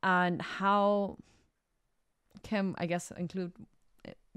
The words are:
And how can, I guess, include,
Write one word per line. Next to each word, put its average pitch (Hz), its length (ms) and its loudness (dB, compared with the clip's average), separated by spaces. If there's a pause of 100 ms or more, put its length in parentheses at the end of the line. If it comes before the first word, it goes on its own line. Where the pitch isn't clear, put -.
And 180 400 4
how 202 760 2 (1300)
can, 196 340 -2
I 175 80 -4
guess, 175 320 -4
include, 175 360 -6 (840)